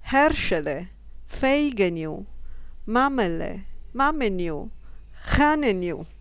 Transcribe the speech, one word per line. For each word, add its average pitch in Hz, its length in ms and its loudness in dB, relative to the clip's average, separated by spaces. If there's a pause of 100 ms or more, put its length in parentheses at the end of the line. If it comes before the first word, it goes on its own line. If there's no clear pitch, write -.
Herschele, 180 800 2 (360)
Feigeniu, 196 1000 0 (580)
Mamele, 208 800 0 (260)
Mameniu, 202 800 0 (640)
Haneniu. 226 720 2 (160)